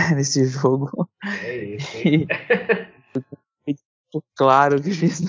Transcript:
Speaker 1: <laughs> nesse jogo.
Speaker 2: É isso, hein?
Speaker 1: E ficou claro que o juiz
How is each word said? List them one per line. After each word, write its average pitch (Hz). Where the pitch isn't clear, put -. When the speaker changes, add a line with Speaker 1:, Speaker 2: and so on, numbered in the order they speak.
Speaker 1:
<laughs> 151
nesse 139
jogo. 135
Speaker 2:
É 123
isso, -
hein? 156
Speaker 1:
E 143
ficou -
claro 139
que 156
o 202
juiz 165